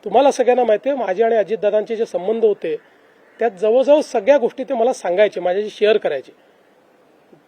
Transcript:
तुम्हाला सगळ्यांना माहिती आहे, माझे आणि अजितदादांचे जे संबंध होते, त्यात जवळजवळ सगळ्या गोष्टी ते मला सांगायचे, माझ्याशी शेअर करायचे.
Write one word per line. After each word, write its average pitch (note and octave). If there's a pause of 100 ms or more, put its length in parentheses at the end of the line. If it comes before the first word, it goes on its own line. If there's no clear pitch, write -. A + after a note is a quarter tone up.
तुम्हाला B3
सगळ्यांना A#3+
माहिती G#3+
आहे, C#4
माझे G3
आणि A3+
अजितदादांचे G#3
जे A3
संबंध G#3
होते, F3 (640)
त्यात A#3
जवळजवळ A#3
सगळ्या C4
गोष्टी A#3+
ते C#4
मला A#3+
सांगायचे, G3
माझ्याशी F#3
शेअर G#3
करायचे. D3+ (1000)